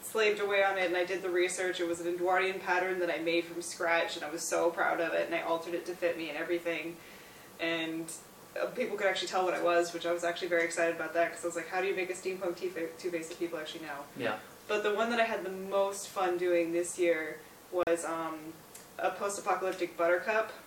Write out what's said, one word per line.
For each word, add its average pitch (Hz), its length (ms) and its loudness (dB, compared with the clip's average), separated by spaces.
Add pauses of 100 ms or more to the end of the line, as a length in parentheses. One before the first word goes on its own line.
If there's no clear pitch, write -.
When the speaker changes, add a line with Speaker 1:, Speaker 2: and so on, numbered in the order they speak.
Speaker 1:
slaved 208 380 2
away 202 220 4
on 196 140 4
it 185 100 2
and 175 100 2
I 175 80 2
did 180 160 -2
the 185 80 -2
research. 180 500 2
It 175 80 0
was 170 140 -2
an 170 60 -2
Edwardian 185 520 2
pattern 185 400 0
that 175 140 0
I 156 60 -2
made 165 260 2
from 170 160 -8
scratch, 170 560 0
and 151 80 -8
I 147 40 -6
was 165 120 -6
so 170 300 2
proud - 280 0
of 165 140 0
it, - 140 2
and 165 80 -4
I 160 80 0
altered 165 320 -2
it - 100 -4
to 175 80 -6
fit 170 240 0
me 160 120 -6
and 147 80 -6
everything, 170 600 -2 (640)
and, 165 500 -2 (500)
uh, - 40 0
people 208 320 -2
could 202 100 2
actually 185 220 0
tell 185 160 2
what 175 80 2
I 170 80 0
was, 170 320 4
which 170 120 -4
I 170 60 2
was 170 140 0
actually 170 240 -2
very 170 160 4
excited 170 320 2
about 156 160 -4
that, 170 200 4
'cause - 120 -12
I - 20 0
was 170 80 -4
like, 165 140 -6
"How 185 100 0
do 185 80 2
you 190 80 2
make 180 140 -2
a 185 40 -2
Steampunk 185 460 -4
Two-Fa-, 165 280 -4 (100)
Two-Face 170 320 -4
that 170 100 -10
people 170 180 -2
actually 160 280 -8
know?" 147 180 -8 (140)
Speaker 2:
Yeah. 113 160 0 (340)
Speaker 1:
But 208 160 0
the 208 100 2
one 226 160 2
that 233 100 0
I 226 40 6
had 214 200 0
the 190 60 -4
most 196 600 0
fun 180 280 0
doing 175 360 4
this 175 260 0
year 160 380 2 (340)
was, 170 340 2
um, 160 480 -4 (460)
a - 100 2
post-apocalyptic 185 880 -2
buttercup. 180 540 2 (160)